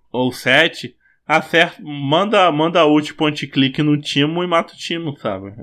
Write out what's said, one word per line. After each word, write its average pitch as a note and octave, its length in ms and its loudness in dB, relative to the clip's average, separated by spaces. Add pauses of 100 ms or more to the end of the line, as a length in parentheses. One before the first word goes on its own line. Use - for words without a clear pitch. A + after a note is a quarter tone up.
(120)
ou B2+ 200 -2
Sete, C#3+ 640 0 (300)
acerta, E3 540 0
manda, E3+ 720 2
manda D#3+ 360 2
ult, D3+ 280 2
point D3+ 320 -2
click C3+ 360 0
no D3 180 2
Timo D3+ 420 -2
e F3+ 60 -4
mata E3+ 260 0
o - 20 -20
Timo, E3+ 400 -8
sabe? G2 460 -8